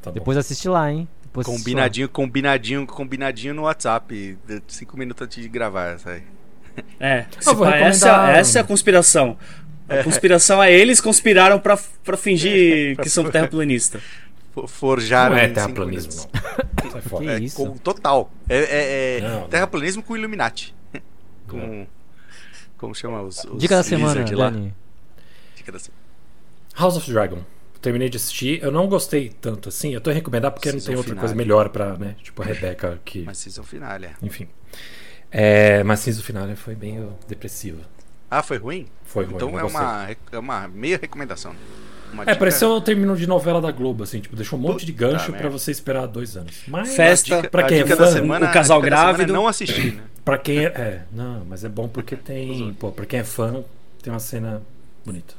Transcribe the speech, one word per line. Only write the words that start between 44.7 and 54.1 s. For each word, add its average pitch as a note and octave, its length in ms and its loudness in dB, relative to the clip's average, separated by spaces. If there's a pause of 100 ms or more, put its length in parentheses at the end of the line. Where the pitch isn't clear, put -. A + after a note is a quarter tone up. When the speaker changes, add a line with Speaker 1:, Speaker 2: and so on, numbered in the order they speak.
Speaker 1:
de E3 60 -8
Speaker 3:
Puta A#2+ 160 -2
Speaker 1:
gancho D#3+ 200 0
pra F3+ 60 -6
Speaker 3:
merda. E3+ 180 -4
Speaker 1:
você C#3 200 -6
esperar C3+ 360 -4
dois A#2 280 -8
anos. E2+ 320 -14
Mas G#3 280 -4
Speaker 4:
Festa, F3 400 6
Speaker 3:
A - 20 4
dica, E3 120 0
Speaker 1:
pra F3 140 4
Speaker 3:
a - 40 4
Speaker 1:
quem D#3+ 120 6
é C#3 40 4
Speaker 3:
dica C#3+ 120 6
Speaker 1:
fã, E3 80 10
Speaker 3:
da F3 80 10
semana, D#3 380 2
Speaker 4:
o - 20 4
casal D#3 280 8
Speaker 3:
a - 20 2
dica C#3 80 4
da C#3+ 80 6
semana E3+ 120 8
é F#3 80 4
Speaker 4:
grávido. F#3 160 2
Speaker 3:
não G3+ 140 2
assistir, E3 460 -2
né? G#2+ 100 -12 (220)
Speaker 1:
pra C#3 120 2
quem D3 220 0
é, D3+ 60 2
é, G#2+ 380 -4 (100)
não, A#2 320 -8
mas F#2+ 180 -12
é A2 60 -8
bom A2+ 180 -6
porque A#2+ 300 -8
tem, C3 460 -8
Speaker 3:
Uhum. G#2+ 100 -6
Speaker 1:
pô, G2+ 180 -8
pra - 140 -8
quem B2+ 140 -4
é A#2 40 -2
fã, A#2 400 -4 (380)
tem B2 100 -10